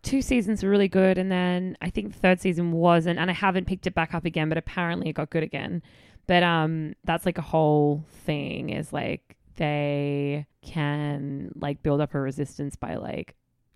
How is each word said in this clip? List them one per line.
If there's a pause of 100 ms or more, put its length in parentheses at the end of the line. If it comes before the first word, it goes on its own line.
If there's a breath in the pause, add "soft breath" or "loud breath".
two
seasons
were
really
good,
and
then
I
think
the
third
season
wasn't,
and
I
haven't
picked
it
back
up
again,
but
apparently
it
got
good
again. (420 soft breath)
But,
um,
that's,
like,
a
whole (200)
thing,
is,
like, (200)
they (140)
can,
like,
build
up
a
resistance
by,
like, (400)